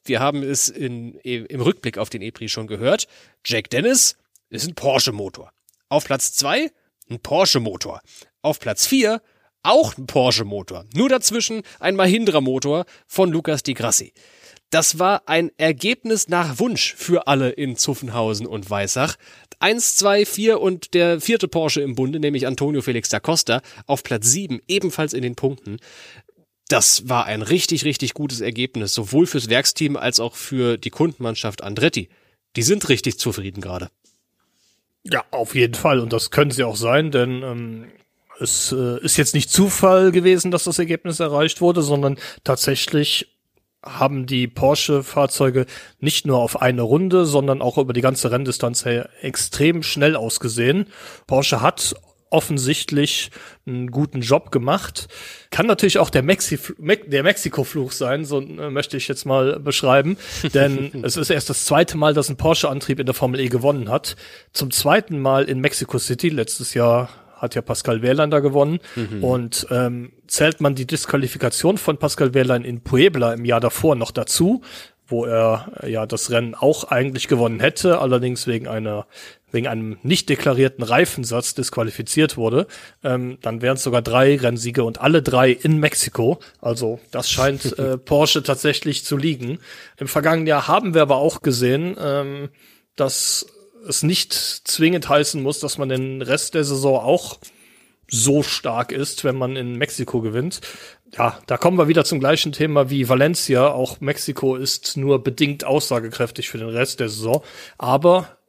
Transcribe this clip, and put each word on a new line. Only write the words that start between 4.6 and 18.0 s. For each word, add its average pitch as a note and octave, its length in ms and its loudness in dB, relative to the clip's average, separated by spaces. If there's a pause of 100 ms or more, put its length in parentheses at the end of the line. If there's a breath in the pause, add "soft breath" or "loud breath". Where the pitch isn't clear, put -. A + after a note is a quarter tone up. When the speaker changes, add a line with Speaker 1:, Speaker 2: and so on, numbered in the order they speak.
Speaker 1:
ein F3 80 -12
Porsche-Motor. A2 760 -2 (380)
Auf D3+ 160 0
Platz - 300 -2
zwei A3+ 360 0 (400)
ein A#2+ 80 -10
Porsche-Motor. C3 840 0 (420 loud breath)
Auf D3 180 -2
Platz - 260 -2
vier A3+ 360 2 (420)
auch C4 340 4
ein C3 80 -12
Porsche-Motor. G#2 800 -2 (100)
Nur A#3 140 2
dazwischen A3+ 540 0 (180 loud breath)
ein F#3+ 160 -2
Mahindra-Motor E3 880 2 (240 soft breath)
von F3+ 240 2
Lucas D#3 320 -2
Di C3+ 100 -4
Grassi. - 380 -2 (580 soft breath)
Das D#3+ 300 2
war F#3 260 2
ein E3 300 0
Ergebnis G3 720 0
nach E3 320 -2
Wunsch A#3 360 -2
für F3 300 -2
alle C3+ 240 2
in C3 260 -6
Zuffenhausen A2+ 680 -2